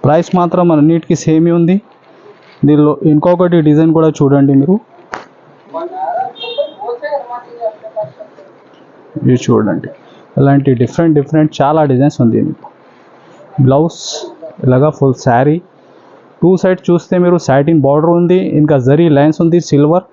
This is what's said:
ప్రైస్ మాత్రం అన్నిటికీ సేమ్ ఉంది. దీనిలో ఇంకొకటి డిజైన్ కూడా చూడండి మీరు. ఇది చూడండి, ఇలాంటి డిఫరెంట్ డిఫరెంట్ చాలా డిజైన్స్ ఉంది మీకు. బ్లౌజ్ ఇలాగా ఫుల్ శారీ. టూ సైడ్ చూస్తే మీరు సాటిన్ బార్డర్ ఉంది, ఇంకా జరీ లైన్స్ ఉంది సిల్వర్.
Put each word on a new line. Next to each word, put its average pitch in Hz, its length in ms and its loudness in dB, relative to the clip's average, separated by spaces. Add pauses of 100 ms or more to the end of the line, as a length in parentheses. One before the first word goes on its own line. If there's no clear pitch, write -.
ప్రైస్ 156 240 0 (120)
మాత్రం 175 320 0
అన్నిటికీ 160 420 2 (120)
సేమ్ 160 200 2 (140)
ఉంది. 175 180 2 (880)
దీనిలో 147 260 2 (200)
ఇంకొకటి 175 440 0 (140)
డిజైన్ 160 300 2
కూడా 160 180 2
చూడండి 139 420 2
మీరు. 175 160 0 (4000)
ఇది 127 200 2
చూడండి, 107 440 -2 (500)
ఇలాంటి 139 320 2 (100)
డిఫరెంట్ 165 380 0
డిఫరెంట్ 151 400 0
చాలా 151 220 0 (100)
డిజైన్స్ 135 340 0
ఉంది 110 240 0
మీకు. - 180 -12 (1000)
బ్లౌజ్ 147 320 0 (680)
ఇలాగా 131 240 2 (100)
ఫుల్ 135 260 0
శారీ. 135 320 2 (840)
టూ 170 100 2 (120)
సైడ్ 185 260 0
చూస్తే 175 260 0 (100)
మీరు 175 120 2 (120)
సాటిన్ 143 380 2
బార్డర్ 151 340 2
ఉంది, 175 180 2 (220)
ఇంకా 151 160 2 (120)
జరీ 156 180 2 (120)
లైన్స్ 151 260 2
ఉంది 165 140 2 (120)
సిల్వర్. 151 420 2